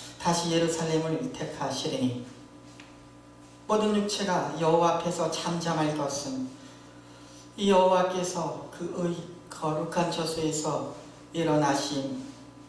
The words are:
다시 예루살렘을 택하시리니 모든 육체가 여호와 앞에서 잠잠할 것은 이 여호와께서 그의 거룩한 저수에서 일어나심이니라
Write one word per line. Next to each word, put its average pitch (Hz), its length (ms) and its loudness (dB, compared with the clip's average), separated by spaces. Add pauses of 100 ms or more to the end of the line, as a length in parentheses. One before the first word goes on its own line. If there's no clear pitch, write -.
(240)
다시 170 300 2
예루살렘을 160 800 2
택하시리니 135 920 -4 (1400)
모든 208 300 4
육체가 165 640 0
여호와 165 300 6
앞에서 165 420 0
잠잠할 156 680 0
것은 131 500 -4 (1080)
이 202 120 2
여호와께서 180 1040 4
그의 170 460 -4 (340)
거룩한 165 640 -2
저수에서 156 840 -2 (380)
일어나심이니라 147 880 2 (480)